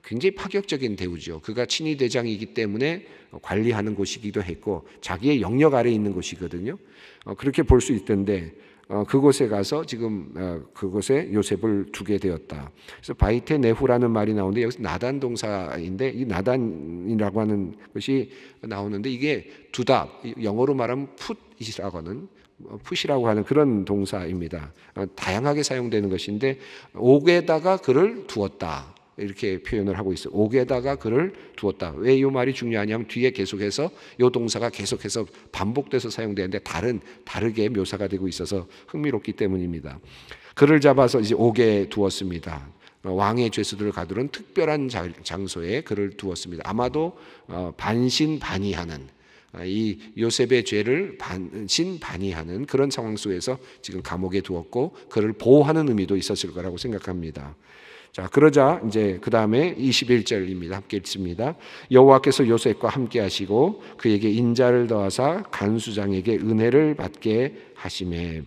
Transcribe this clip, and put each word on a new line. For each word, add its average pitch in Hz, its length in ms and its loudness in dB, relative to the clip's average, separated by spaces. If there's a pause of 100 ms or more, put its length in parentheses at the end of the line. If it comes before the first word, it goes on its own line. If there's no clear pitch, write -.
굉장히 175 320 -2
파격적인 151 600 -4
대우죠. 85 460 -8
그가 117 240 -4
친위 156 320 -4
대장이기 117 560 -2
때문에 120 540 -2 (340)
관리하는 107 540 0
곳이기도 101 480 -4
했고 87 440 -6 (140)
자기의 113 400 0
영역 135 320 4
아래에 120 180 4
있는 104 220 0
곳이거든요. 87 640 -8 (480)
어, 101 80 -10
그렇게 135 300 -2
볼 123 180 8
수 143 100 -2
있던데, 98 640 0 (340)
어, 101 160 -2
그곳에 139 440 4
가서 107 360 -2
지금, 110 520 -6
어, 87 260 -6 (120)
그곳에 101 600 -2
요셉을 101 580 0
두게 101 280 -2
되었다. 78 520 -6 (260)
그래서 - 180 -10
바이테 120 420 0
네후라는 123 540 4
말이 107 240 0
나오는데, 101 260 0
여기서 113 220 -4
나단 113 360 -4
동사인데, 101 920 -4
이 123 140 -6
나단이라고 101 1160 -2
하는 104 340 -2 (160)
것이 135 380 -2 (320)
나오는데, 104 480 -6
이게 127 400 -4 (220)
두다, 117 400 2 (300)
영어로 117 340 0
말하면 131 340 -4 (480)
풋이라고 98 400 -10
하는, 104 300 -12 (380)
어, 107 180 -16
풋이라고 139 440 0
하는 107 160 4
그런 131 420 4
동사입니다. 90 840 -4 (260)
어, 98 80 -4 (100)
다양하게 139 480 0
사용되는 113 460 -2
것인데, 107 500 -2 (340)
옥에다가 160 840 4
그를 185 500 2
두었다, 80 680 -6 (240)
이렇게 98 460 -6
표현을 98 340 -2
하고 98 140 -2
있어요. - 220 -6
"옥에다가 127 640 2
그를 143 340 0 (240)
두었다." 92 400 -4
왜 123 220 4
이 135 80 4
말이 131 280 0
중요하냐면, 113 540 -2
뒤에 123 240 0
계속해서 104 580 -4 (300)
이 123 100 8
동사가 117 400 -2
계속해서 104 560 -6 (280)
반복돼서 117 560 -2
사용되는데, 101 500 -4
다른, 104 400 -4 (240)
다르게 107 460 -2
묘사가 98 400 -4
되고 95 180 -4
있어서 90 400 -6 (200)
흥미롭기 139 440 -4
때문입니다. 87 720 -4 (520)
그를 143 280 6
잡아서 131 400 6
이제 107 120 2
옥에 110 540 4
두었습니다. 87 800 -4 (380)
어, 92 80 -4
왕의 107 380 2
죄수들을 104 420 -4
가두는 95 400 -4
특별한 151 560 -2
자-, 90 200 -6 (140)
장소에 90 600 -6
그를 101 260 -4
두었습니다. 87 600 -10
아마도, 127 480 -2 (300)
어, 87 300 -8
반신반의하는, 156 1300 -2 (460)
아, 87 100 -14
이 104 340 -4 (200)
요셉의 117 480 2
죄를 127 520 -2
반신반의하는 95 1500 -6
그런 135 260 2
상황 110 240 -6
속에서 104 440 -4 (220)
지금 92 200 -10
감옥에 92 400 -2
두었고, 104 560 -4 (120)
그를 110 220 0
보호하는 147 560 6
의미도 98 300 2
있었을 90 340 -4
거라고 87 240 -8
생각합니다. 87 800 -8 (560)
자, 92 180 -8
그러자 143 580 6
이제 101 320 0
그 - 100 -6
다음에 117 480 2
이십일 123 460 2
절입니다. 92 540 -4
함께 98 180 -8
읽습니다. 98 640 -4 (340)
"여호와께서 131 560 8
요셉과 113 400 2
함께 117 320 -2
하시고 104 640 2 (140)
그에게 107 320 2
인자를 120 580 4
더하사 120 640 0
간수장에게 101 840 0
은혜를 120 600 4
받게 117 800 -2
하시매." 87 720 -6